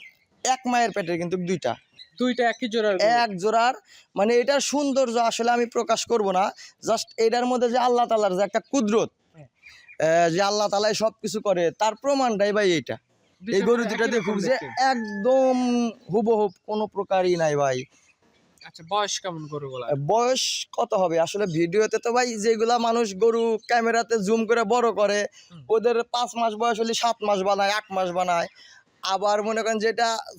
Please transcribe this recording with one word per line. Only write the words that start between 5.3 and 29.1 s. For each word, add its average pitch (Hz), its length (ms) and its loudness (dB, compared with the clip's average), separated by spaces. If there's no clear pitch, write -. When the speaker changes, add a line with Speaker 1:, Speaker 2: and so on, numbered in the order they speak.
Speaker 1:
আমি 240 140 2
প্রকাশ 226 400 -2
করব 214 260 0
না, 185 200 0
just 220 220 -2
এটার 233 280 2
মধ্যে 247 240 0
যে 240 80 0
আল্লাহ 240 280 4
তাআলার 208 300 2
যে 196 80 0
একটা 202 160 -2
কুদরত, 214 500 0
Speaker 2:
হ্যাঁ। 151 120 -20
Speaker 1:
আহ, 165 300 4
যে 170 120 0
আল্লাহ 208 260 0
তাআলাই 202 280 0
সবকিছু 214 460 -4
করে, 180 300 0
তার 214 240 -2
প্রমাণটাই 240 560 0
ভাই 202 200 2
এইটা। 135 240 -2
Speaker 2:
দুইটা 190 160 -2
Speaker 1:
এই 202 60 2
গরু 240 120 4
Speaker 2:
প্রায় 233 140 -2
Speaker 1:
দুইটা 214 140 -2
Speaker 2:
একই 233 80 0
Speaker 1:
দেখুন 214 220 -2
Speaker 2:
রকম 202 60 -2
Speaker 1:
যে 196 80 -2
Speaker 2:
দেখতে। 254 180 -2
Speaker 1:
একদম 254 880 0
হুবহু, 214 360 2
কোনো 214 220 -4
প্রকারই 185 480 0
নাই 160 200 0
ভাই। 135 280 0
Speaker 2:
আচ্ছা, 170 240 -20
বয়স 202 300 -2
কেমন 160 280 -8
গরুগুলা? 135 400 -10
Speaker 1:
বয়স 240 640 0
কত - 220 -4
হবে 175 260 0
আসলে? 202 260 -2
ভিডিওতে 180 520 0
তো 233 160 -4
ভাই 240 260 0
যেগুলা 226 380 2
মানুষ 233 380 0
গরু 226 420 2
ক্যামেরাতে 233 560 0
জুম 220 220 2
করে 226 180 2
বড় 233 280 2
করে, 202 360 0
Speaker 2:
হুম। 156 180 -20
Speaker 1:
ওদের 226 340 2
পাঁচ 240 320 -4
মাস 226 180 0
বয়স 226 260 0
হলে 226 140 -2
সাত 233 280 0
মাস 208 200 0
বানায়, 196 300 2
আট 214 200 -2
মাস 190 200 -2
বানায়। 175 360 -2
আবার 202 420 0